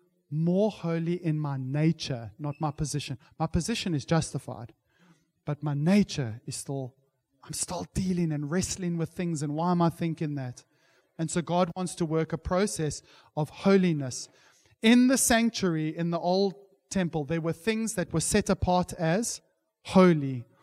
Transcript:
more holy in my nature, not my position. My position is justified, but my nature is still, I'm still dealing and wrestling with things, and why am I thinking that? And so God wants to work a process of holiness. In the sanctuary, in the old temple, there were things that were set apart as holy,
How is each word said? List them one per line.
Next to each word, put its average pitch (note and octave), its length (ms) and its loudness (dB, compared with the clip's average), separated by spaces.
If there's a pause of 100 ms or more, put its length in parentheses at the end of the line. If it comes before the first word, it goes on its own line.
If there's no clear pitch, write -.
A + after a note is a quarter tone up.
(320)
more F3 400 2
holy E3+ 520 -4
in D3+ 160 0
my C#3+ 180 -4
nature, C3+ 800 -2
not D3 200 -6
my D3+ 120 -2
position. C#3+ 460 -6 (200)
My D#3+ 100 -2
position F#3+ 460 -2
is C#3 100 -2
justified, C3 720 -2 (720)
but D3 160 -6
my D3 120 -2
nature D3 720 2
is A2+ 100 -8
still, C3+ 400 -8 (480)
I'm D3+ 100 -14
still F3 400 -6
dealing F3+ 380 0
and D3 180 -4
wrestling F3 480 -2
with D#3+ 120 -2
things, E3+ 340 -4
and D3 100 -4
why E3+ 180 0
am E3+ 100 4
I E3+ 80 4
thinking D#3+ 460 -4
that? B2+ 280 -10 (540)
And E3 120 -4
so F3 120 -2
God F3 340 0
wants F#3 200 -6
to E3+ 100 -2
work D#3+ 280 -2
a D#3+ 40 -2
process F3+ 640 -2 (360)
of D3+ 120 -2
holiness. F3 800 2 (540)
In B3 260 6
the C4 100 4
sanctuary, F3 800 2
in E3+ 160 -2
the E3+ 80 -2
old F#3 360 2 (340)
temple, E3 340 -2
there E3 180 -2
were E3 120 -2
things A3 420 -2
that E3+ 160 -4
were C#3 100 0
set - 280 2
apart F3+ 440 0
as F3+ 480 -2 (420)
holy, D3 640 4 (180)